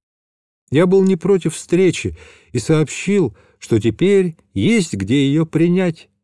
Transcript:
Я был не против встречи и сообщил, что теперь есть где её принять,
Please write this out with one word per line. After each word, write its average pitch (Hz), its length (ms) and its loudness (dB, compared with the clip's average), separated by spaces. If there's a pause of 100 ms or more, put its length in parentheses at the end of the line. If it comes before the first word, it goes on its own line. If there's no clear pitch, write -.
(720)
Я 156 140 2
был 190 180 2
не 190 140 0
против 185 380 -2
встречи 170 640 -2 (360)
и 127 60 -4
сообщил, 156 760 -2 (220)
что - 220 -2
теперь 175 580 0 (160)
есть 170 400 0
где 135 340 0
её 156 180 0
принять, 175 640 -2 (140)